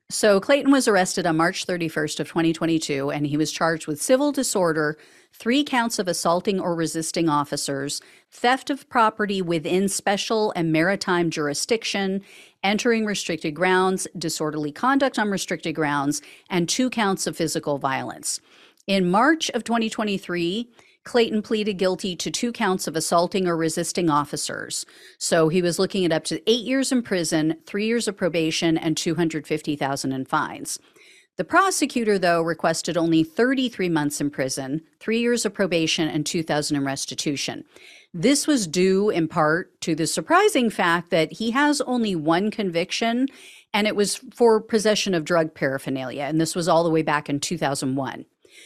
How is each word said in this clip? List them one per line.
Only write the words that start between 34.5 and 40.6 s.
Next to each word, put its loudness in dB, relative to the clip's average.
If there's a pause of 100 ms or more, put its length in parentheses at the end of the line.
three -2
years 0
of -4
probation, 0
and -2
two -2
thousand -2
in -2
restitution. -6 (500)
This 2
was 2
due 2
in 0
part 0
to -2
the 0
surprising 2